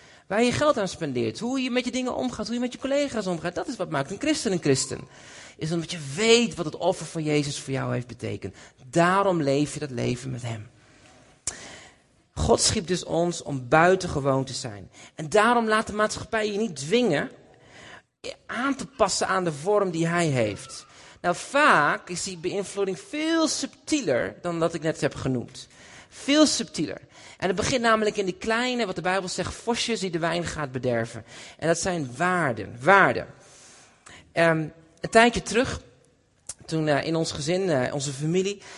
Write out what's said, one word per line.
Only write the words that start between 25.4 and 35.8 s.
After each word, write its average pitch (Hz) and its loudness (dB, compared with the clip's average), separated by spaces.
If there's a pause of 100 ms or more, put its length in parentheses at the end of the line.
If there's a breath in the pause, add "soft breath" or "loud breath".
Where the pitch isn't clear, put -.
Veel 294 4
subtieler. - -4 (380 loud breath)
En - -2
het 185 0
begint 247 0
namelijk 220 4
in 202 0
die 185 -4
kleine, 233 0
wat 185 -6
de 170 -6
Bijbel 185 -2
zegt, - -4
vosjes 226 -2
die 185 -2
de 165 -4
wijn 165 0
gaat 147 -6
bederven. 120 -2 (340 loud breath)
En - -4
dat 165 2
zijn 170 -4
waarden, 139 -2
waarden. 156 6 (1080 loud breath)
Ehm, 160 4 (340)
een - -8
tijdje 233 6
terug, 240 -2 (880)